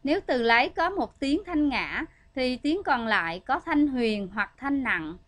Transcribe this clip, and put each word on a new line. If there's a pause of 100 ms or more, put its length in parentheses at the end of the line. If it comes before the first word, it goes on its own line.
Nếu
từ
lấy
có
một
tiếng
thanh
ngã (300)
thì
tiếng
còn
lại
có
thanh
huyền
hoặc
thanh
nặng. (100)